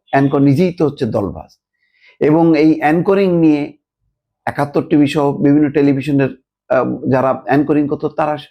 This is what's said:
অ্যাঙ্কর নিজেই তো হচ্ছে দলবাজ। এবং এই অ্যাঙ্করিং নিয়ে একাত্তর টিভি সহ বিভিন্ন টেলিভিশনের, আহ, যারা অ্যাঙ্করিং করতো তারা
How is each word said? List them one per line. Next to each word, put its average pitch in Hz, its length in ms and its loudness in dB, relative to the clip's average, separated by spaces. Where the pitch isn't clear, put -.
অ্যাঙ্কর 139 280 0
নিজেই 143 340 2
তো 165 120 -2
হচ্ছে 131 200 -4
দলবাজ। 101 540 -8
এবং 160 380 4
এই 156 220 4
অ্যাঙ্করিং 180 580 0
নিয়ে 151 400 0
একাত্তর 143 380 -4
টিভি 147 240 2
সহ 143 300 -2
বিভিন্ন 147 320 2
টেলিভিশনের, 139 600 0
আহ, 127 420 -2
যারা 131 340 0
অ্যাঙ্করিং 147 420 0
করতো 147 220 -6
তারা 151 280 -6